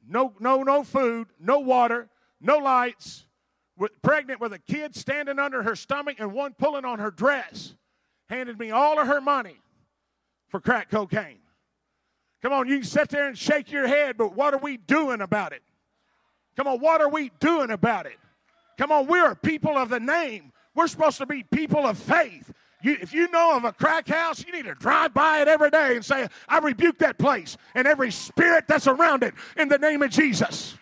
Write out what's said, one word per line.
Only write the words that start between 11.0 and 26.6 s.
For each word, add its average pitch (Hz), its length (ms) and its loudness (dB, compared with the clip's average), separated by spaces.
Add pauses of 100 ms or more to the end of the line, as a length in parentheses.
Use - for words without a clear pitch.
Come 262 120 -2
on, 262 140 0
you 277 80 0
can 269 120 -4
sit 285 220 0
there 285 180 -2
and 254 80 -8
shake 294 360 -2
your 277 160 -2
head, 269 300 0
but 208 180 -2
what 277 180 2
are 277 60 -2
we 277 180 -6
doing 262 420 0
about 190 320 -4
it? 131 120 -20 (920)
Come 277 120 -2
on, 262 120 -2
what 311 220 4
are 294 80 4
we 294 300 -4
doing 294 320 2
about 196 340 0
it? 117 140 -18 (580)
Come 285 140 0
on, 285 160 4
we 349 120 4
are 285 140 4
people 302 420 -2
of 254 140 0
the 240 100 -2
name. 240 540 -4 (220)
We're 330 120 2
supposed 311 300 0
to 277 80 -6
be 269 160 -8
people 285 460 -2
of 208 100 -2
faith. 247 560 -2 (300)
You, 285 180 0
if 175 120 -14
you 339 180 0
know 330 260 4
of 233 60 -2
a 226 100 -2
crack 311 340 0
house, 320 380 -4
you 349 60 -16
need 294 140 -10
to 160 100 -12
drive 311 360 0
by 302 300 2
it 285 60 4
every 302 240 4
day 285 240 4
and 226 100 -8
say, 262 220 -2 (200)
"I 302 120 2
rebuke 302 400 2